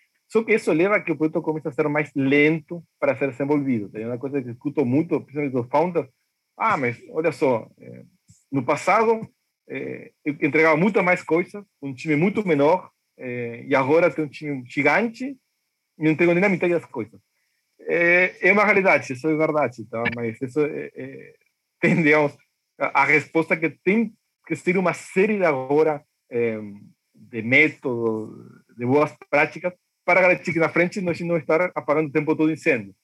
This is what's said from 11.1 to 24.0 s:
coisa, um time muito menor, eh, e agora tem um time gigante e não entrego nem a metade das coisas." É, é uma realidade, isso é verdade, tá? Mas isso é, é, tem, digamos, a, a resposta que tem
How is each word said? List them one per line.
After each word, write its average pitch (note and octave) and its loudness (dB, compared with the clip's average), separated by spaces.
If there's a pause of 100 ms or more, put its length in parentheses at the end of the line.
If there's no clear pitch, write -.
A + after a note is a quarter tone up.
coisa, F3+ -2 (160)
um C#3 -10
time D3 -2
muito G3+ 0
menor, D#3+ 2 (260)
eh, B2 -10
e C3+ 2
agora D#3 4
tem D#3 -4
um D3 -8
time C#3 -10
gigante A3+ -2 (640)
e D#3+ -6
não D#3 4
entrego E3+ 2
nem F3+ 2
a G#3 4
metade F3+ 0
das E3+ -2
coisas." G#2+ -12 (640)
É, F3 2
é F#3+ 6
uma G3+ 4
realidade, F#3 2
isso B2+ -4
é D#3 0
verdade, D3 -2
tá? A2+ -6 (120)
Mas A#2 -6
isso C3 -4
é, C#3+ -4
é, C3 -16 (460)
tem, D#3+ 2
digamos, D3 2 (420)
a, C#3 0
a - 4
resposta D#3+ 0
que D#3+ -2
tem G#3+ 0 (320)